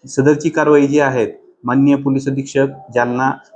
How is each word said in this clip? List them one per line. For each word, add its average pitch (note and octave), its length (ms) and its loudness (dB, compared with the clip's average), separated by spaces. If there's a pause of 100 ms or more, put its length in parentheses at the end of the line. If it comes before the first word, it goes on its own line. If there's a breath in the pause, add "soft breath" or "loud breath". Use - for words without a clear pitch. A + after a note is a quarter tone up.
सदरची D3 400 2
कारवाई D3+ 380 2
जी C#3+ 140 0
आहे, B2+ 260 0 (380)
माननीय C#3 320 2
पोलीस C#3 320 -2
अधीक्षक C3+ 380 -2 (280)
जालना B2 380 -2 (240)